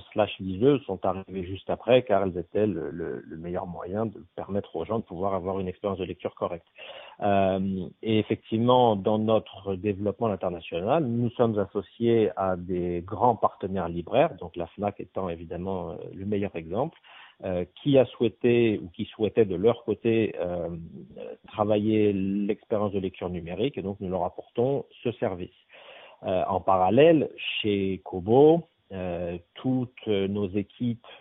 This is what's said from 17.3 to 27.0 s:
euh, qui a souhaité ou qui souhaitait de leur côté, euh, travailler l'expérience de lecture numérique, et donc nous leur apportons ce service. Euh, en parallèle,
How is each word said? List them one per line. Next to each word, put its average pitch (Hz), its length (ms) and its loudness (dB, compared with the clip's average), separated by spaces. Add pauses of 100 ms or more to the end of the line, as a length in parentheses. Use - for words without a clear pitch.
euh, 90 220 -2 (100)
qui 135 240 4
a 123 60 8
souhaité 117 800 2
ou 92 60 -12
qui 107 160 -8
souhaitait 107 400 2
de 95 100 -4
leur 104 280 2
côté, 113 560 2
euh, 87 300 -4 (800)
travailler 104 640 2
l'expérience 101 800 -2
de 101 60 -2
lecture 92 300 -6
numérique, 90 480 -4
et 87 60 -8
donc 98 160 -6
nous 95 100 -6
leur 92 140 -2
apportons 120 600 -2 (180)
ce 120 80 -2
service. 95 400 -6 (720)
Euh, 92 240 0
en 92 140 0
parallèle, 104 680 6 (320)